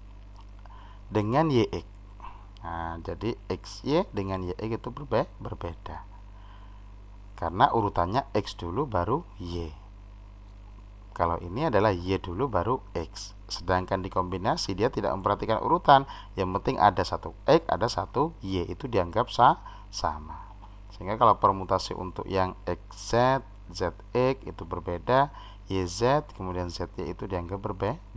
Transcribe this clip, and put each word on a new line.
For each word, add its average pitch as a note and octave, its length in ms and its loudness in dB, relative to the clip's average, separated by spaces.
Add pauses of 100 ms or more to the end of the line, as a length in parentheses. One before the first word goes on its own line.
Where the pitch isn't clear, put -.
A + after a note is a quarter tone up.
(1080)
dengan A2+ 400 2
Y A#2+ 240 6
X. F2+ 160 -4 (800)
Nah, E2 320 -6
jadi F2 480 -4
X - 400 -6
Y D#3 240 4
dengan F#2+ 320 -2
Y F2+ 160 -2
X A2 240 -4
itu A#2 80 -8
berbe-, B2+ 480 -2
berbeda. - 640 -10 (1400)
Karena F2+ 320 4
urutannya G2+ 640 2
X - 240 0
dulu F2+ 300 -2
baru G#2+ 340 2 (160)
Y. E2+ 320 -6 (1400)
Kalau E2+ 240 2
ini G#2 320 -2
adalah G#2 240 6
Y F2+ 240 2
dulu G2+ 320 -2
baru G#2 320 2 (100)
X. - 400 -6 (140)
Sedangkan F#2 560 0
di F#2+ 80 -6
kombinasi F#2+ 640 0
dia G2+ 160 2
tidak G2 240 0
memperhatikan G2+ 480 2
urutan. C#3 400 8 (320)
Yang F#2 140 2 (100)
penting C3 220 2
ada F#2+ 260 8
satu - 240 -4 (160)
X, D#3+ 240 8
ada F2+ 160 2
satu C#3 560 -2
Y, F#2+ 240 0
itu G2+ 240 -6
dianggap F#2+ 400 2
sa-, C#3 320 6 (240)
sama. D#2 640 -6 (420)
Sehingga F#2 220 -4
kalau A2+ 240 8
permutasi F#2+ 560 2
untuk F#2 320 -6
yang F#2 300 2 (100)
X F2 140 -2 (320)
Z, B2+ 280 6 (280)
Z F2 260 -2 (160)
X B2+ 320 2
itu F2 220 -10
berbeda, F2 640 2 (400)
Y F#2+ 160 0
Z, A#2+ 480 2
kemudian F2+ 400 -4
Z F2 240 -4
Y F2 160 -4
itu G2 160 -8
dianggap F2+ 320 -4
berbe-, G2+ 400 -2 (160)